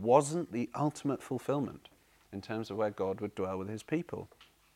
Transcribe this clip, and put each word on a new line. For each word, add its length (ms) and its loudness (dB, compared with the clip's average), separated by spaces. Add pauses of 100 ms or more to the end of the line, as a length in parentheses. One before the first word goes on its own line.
wasn't 500 6
the 240 -2
ultimate 480 0
fulfillment 640 -2 (460)
in 80 -6
terms 280 -6
of 80 -6
where 120 4
God 320 -2
would 120 -4
dwell 240 -2
with 120 -6
his 140 -8
people. 440 -4 (480)